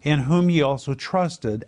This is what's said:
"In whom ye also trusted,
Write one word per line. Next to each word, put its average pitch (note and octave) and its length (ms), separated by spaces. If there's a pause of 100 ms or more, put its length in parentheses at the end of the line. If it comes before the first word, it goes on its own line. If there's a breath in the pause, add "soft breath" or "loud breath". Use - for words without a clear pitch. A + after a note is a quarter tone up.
"In D3 180
whom F3 300
ye D#3+ 120
also C#3 320
trusted, C3 720